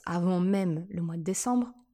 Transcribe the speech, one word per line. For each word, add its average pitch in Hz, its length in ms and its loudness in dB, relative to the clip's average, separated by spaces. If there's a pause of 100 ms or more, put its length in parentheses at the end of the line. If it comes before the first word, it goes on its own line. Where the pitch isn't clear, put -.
avant 175 340 2
même 180 500 2
le 175 120 -6
mois 165 160 -4
de 165 60 -6
décembre, 240 500 0 (200)